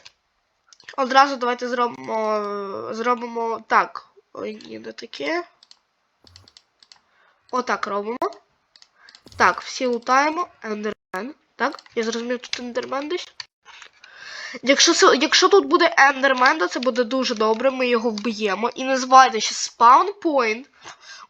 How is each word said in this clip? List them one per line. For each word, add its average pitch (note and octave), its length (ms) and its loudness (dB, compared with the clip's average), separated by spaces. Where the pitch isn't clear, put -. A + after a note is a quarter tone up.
Одразу C4+ 400 4
давайте B3 320 -4
зробимо, A3 1300 -4
зробимо A#3 720 -4
так. - 420 0
Ой, G#3+ 340 -10
ні, A3 120 -14
не A3+ 140 -14
таке. D4+ 520 -6
Отак A#3+ 360 -4
робимо. G#3 320 -6
Так, F#3+ 240 2
всі - 260 -6
лутаємо. E4+ 640 0
Ендермен. G#3+ 720 -10
Так, B3+ 240 -4
я A#3 80 -2
зрозумів, A#3 360 -4
тут - 220 -10
ендермен B3 480 -8
десь. F4+ 240 -8
Якщо C#4 320 4
це, F4 220 6
якщо D#4 320 2
тут F#4 180 6
буде E4+ 320 2
ендермен, C4+ 600 4
то F4 100 -2
це D#4 120 -6
буде A#3+ 240 0
дуже B3 300 -2
добре, A3 360 0
ми B3+ 180 -4
його A#3+ 220 0
вб'ємо. G#3 580 -4
І C4 160 -6
не C4 120 0
забувайте, B3+ 440 6
що - 140 -6
спаунпойнт C4+ 1160 2